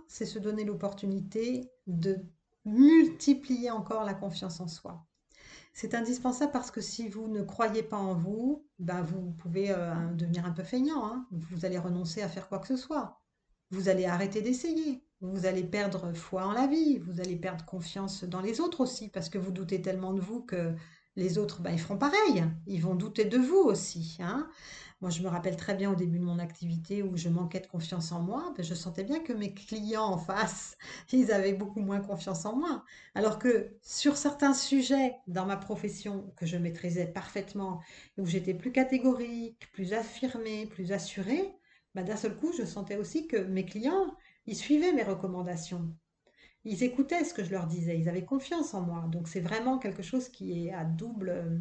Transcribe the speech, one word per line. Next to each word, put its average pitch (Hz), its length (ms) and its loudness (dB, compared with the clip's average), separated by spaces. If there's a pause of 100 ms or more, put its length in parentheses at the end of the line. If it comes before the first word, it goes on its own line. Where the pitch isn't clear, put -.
c'est - 200 -6
se 220 100 -8
donner 208 260 -2
l'opportunité 202 1080 -2 (160)
de 185 320 0 (460)
multiplier 262 1080 8
encore 220 320 -2
la 202 100 -2
confiance 185 460 -6
en 180 80 -6
soi. 170 400 -12 (680)
C'est 220 220 -4
indispensable 247 560 0
parce 254 180 -4
que 220 120 -6
si 220 280 -6
vous 220 180 -8
ne 214 140 -2
croyez 220 400 0
pas 214 160 -6
en 190 160 0
vous, 220 540 0 (100)
ben 180 240 -2
vous 180 300 -4
pouvez, 190 400 -2
euh, 175 220 0 (200)
devenir 170 320 0
un 180 60 0
peu 170 120 -4
feignant, 262 420 0
hein. 240 260 -6
Vous 170 340 -6
allez 180 140 0
renoncer 175 420 -2
à 196 80 -2
faire - 180 -8
quoi 190 120 -4
que - 80 -8
ce 262 100 2
soit. - 420 -6 (520)
Vous 185 180 2
allez 185 160 4
arrêter 190 360 0
d'essayer. 294 640 0 (180)
Vous 185 260 -2
allez 185 160 2
perdre 180 500 -2
foi 185 320 -4
en 196 60 0
la 254 160 4
vie. 294 320 4
Vous 175 220 -4
allez 180 160 -2
perdre 170 280 -4
confiance 190 580 -6
dans 180 180 -4
les 220 180 0
autres 339 220 0
aussi 220 280 -2
parce - 200 -6
que 202 100 -4
vous 185 120 -2
doutez 185 300 -2
tellement 185 320 -2
de 196 80 0
vous 220 200 -4
que 170 340 -2 (400)
les 180 240 0
autres, - 220 -2
ben, 175 100 -4
ils 170 80 2
feront 202 180 -2
pareil. 294 480 6 (220)
Ils 185 140 0
vont 180 120 2
douter 208 320 2
de 214 140 4
vous 262 160 6
aussi, 190 640 4
hein. 220 280 -2 (520)
Moi, 185 120 -4
je 165 100 -2
me 190 60 -2
rappelle 175 280 0
très 196 200 -2
bien 196 160 2
au 190 40 2
début 170 220 2
de 175 60 0
mon 175 160 0
activité 170 640 -4
où 180 140 -2
je 170 120 0
manquais 170 300 0
de - 80 -10
confiance 165 440 -6
en 175 80 -4
moi, 247 380 -2
ben, 180 60 -4
je 165 100 -4
sentais 180 300 -6
bien 277 160 -2
que 330 120 -4
mes 208 220 -4
clients 220 520 -4
en 190 120 0
face, - 580 -4 (180)
<laughs> - 180 -18
ils 247 200 6
avaient 196 220 4
beaucoup 202 280 -4
moins 196 180 0
confiance 196 480 -4
en 214 80 -4
moi. 302 280 0 (300)
Alors 214 240 2
que 233 460 4
sur - 340 2
certains 285 380 4
sujets 262 640 4 (100)
dans 185 180 -2
ma 196 120 -2
profession 196 800 -6
que 170 120 -4
je 175 100 -2
maîtrisais 170 480 -2
parfaitement, 190 760 -6 (380)
où 196 80 -2
j'étais 180 300 0
plus 247 160 -4
catégorique, 247 1000 0
plus 190 220 -4
affirmée, 220 720 -4
plus 190 260 -6
assurée, 226 640 -2 (400)
ben, 185 100 -6
d'un 208 120 -2
seul 208 200 -2
coup, 330 220 -2
je 226 80 -2
sentais 202 320 -6
aussi 311 300 -2
que 240 100 0
mes 190 280 0
clients, 320 500 0 (320)
ils - 80 -4
suivaient 311 380 4
mes 247 100 4
recommandations. 180 880 -4 (760)
Ils 208 140 0
écoutaient 277 400 2
ce - 100 -2
que 196 120 -2
je 170 60 -4
leur 185 140 0
disais, 165 320 0
ils 165 120 2
avaient 180 160 0
confiance 277 480 -2
en 196 80 -4
moi. 170 280 -2
Donc, 170 200 -4
c'est - 100 -4
vraiment 226 380 0
quelque 202 260 -4
chose 247 240 -2
qui 170 400 -4
est 190 60 -4
à 170 100 -4
double, 190 460 -2
euh, 170 320 -2